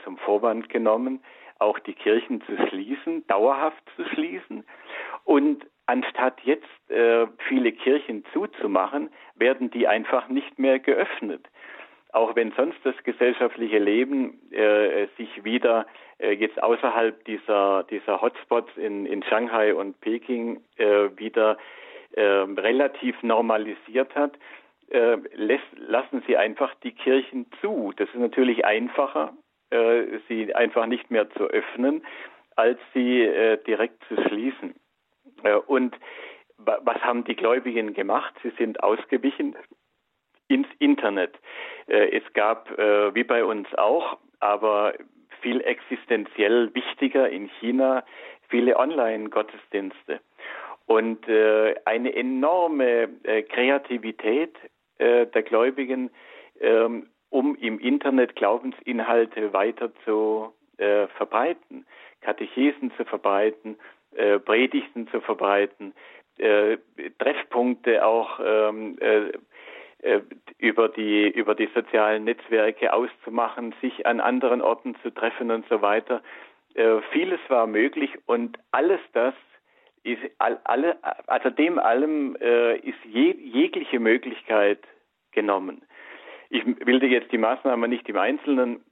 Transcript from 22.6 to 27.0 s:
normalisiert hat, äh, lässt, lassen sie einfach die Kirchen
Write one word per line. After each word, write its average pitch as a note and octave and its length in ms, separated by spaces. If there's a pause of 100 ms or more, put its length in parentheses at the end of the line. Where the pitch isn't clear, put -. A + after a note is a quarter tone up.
normalisiert A2+ 920
hat, C#3+ 220 (540)
äh, A#2 260 (180)
lässt, A#2 300 (120)
lassen A#2+ 500
sie B2 100
einfach G#2+ 460
die A#2+ 100
Kirchen C3 540 (140)